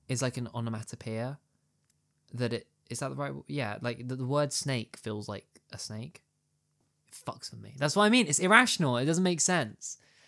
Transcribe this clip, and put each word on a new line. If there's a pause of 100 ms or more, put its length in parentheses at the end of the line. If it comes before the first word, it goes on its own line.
is
like
an
onomatopoeia. (960)
That
it, (220)
is
that
the
right
w-,
yeah,
like,
the,
the
word
snake
feels
like (260)
a
snake. (840)
It (140)
fucks
with
me.
That's
what
I
mean.
It's
irrational.
It
doesn't
make
sense. (300)